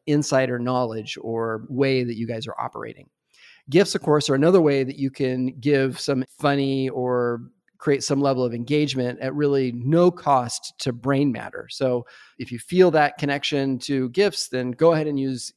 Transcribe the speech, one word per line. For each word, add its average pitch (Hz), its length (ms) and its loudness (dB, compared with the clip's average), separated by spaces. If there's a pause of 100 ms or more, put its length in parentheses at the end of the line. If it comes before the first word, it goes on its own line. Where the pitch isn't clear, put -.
insider 135 540 0
knowledge 120 600 -4
or 113 480 -6
way 131 360 0
that 117 120 -4
you 113 120 -6
guys 113 180 -8
are 113 140 -10
operating. 113 500 -12 (600)
gifs, 175 260 2
of - 60 -4
course, 151 280 2
are 135 60 4
another 170 260 6
way 139 220 2
that 135 140 -6
you 135 120 -2
can 127 380 -2 (120)
give 135 400 2
some 131 240 -2 (140)
funny 139 520 0
or 123 520 -2 (360)
create 139 260 0
some 139 180 0
level 131 240 2
of 117 80 -2
engagement 127 640 -2
at 131 160 -6
really 139 380 0
no 156 360 4
cost 135 680 0
to 127 140 -2
brain 135 400 0
matter. 110 360 -10
So 123 360 -2 (340)
if 123 100 -10
you 120 80 -8
feel 180 340 4
that 147 260 2
connection 139 600 -2
to 131 300 -2
gifs, 190 380 0
then 127 240 -4
go 165 220 4
ahead 156 140 -2
and 143 120 -2
use 135 380 -6